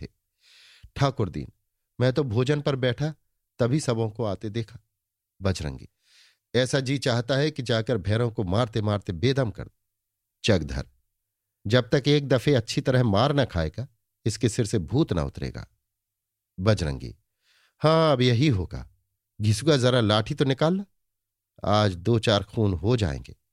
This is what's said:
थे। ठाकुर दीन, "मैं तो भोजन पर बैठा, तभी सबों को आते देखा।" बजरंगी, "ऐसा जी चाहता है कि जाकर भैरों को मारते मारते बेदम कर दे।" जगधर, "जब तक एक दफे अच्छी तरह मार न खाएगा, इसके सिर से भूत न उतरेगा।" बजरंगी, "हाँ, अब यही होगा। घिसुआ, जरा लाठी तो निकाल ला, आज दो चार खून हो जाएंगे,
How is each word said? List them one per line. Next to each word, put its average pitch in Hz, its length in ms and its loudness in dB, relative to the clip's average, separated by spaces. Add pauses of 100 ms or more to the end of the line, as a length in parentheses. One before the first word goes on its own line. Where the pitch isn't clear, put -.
थे। 64 60 -14 (880)
ठाकुर 127 340 0
दीन, 71 220 -10 (480)
"मैं 127 140 2
तो 151 100 0
भोजन 127 380 0
पर 143 140 -2
बैठा, 131 400 -2 (440)
तभी 123 200 2
सबों 113 300 -2
को 110 140 -8
आते 104 260 -6
देखा।" 110 300 -10 (640)
बजरंगी, 76 480 -4 (680)
"ऐसा 127 240 0
जी 131 180 -2
चाहता 120 380 -2
है 147 160 0
कि 139 120 -10
जाकर 113 340 0
भैरों 110 340 -2
को 110 120 -4
मारते 107 380 0
मारते 101 320 -2
बेदम 123 380 0
कर 73 120 -12
दे।" - 160 -18 (680)
जगधर, 73 420 0 (800)
"जब 120 220 2
तक 143 180 2
एक 143 200 2
दफे 135 260 2
अच्छी 127 280 0
तरह 127 220 2
मार 120 320 4
न 139 100 2
खाएगा, 85 420 -4 (380)
इसके 113 240 0
सिर 113 160 -2
से 107 140 -2
भूत 104 340 -2
न 87 60 0
उतरेगा।" 67 480 -8 (920)
बजरंगी, 76 560 -2 (640)
"हाँ, 160 340 4
अब 123 80 2
यही 123 260 4
होगा। 85 420 -2 (520)
घिसुआ, 123 360 2
जरा 123 240 2
लाठी 107 320 2
तो 143 120 0
निकाल 151 320 2
ला, 202 60 -6 (800)
आज 104 320 2
दो 110 240 2
चार 101 240 2
खून 104 300 0
हो 98 240 0
जाएंगे, 71 380 -4 (180)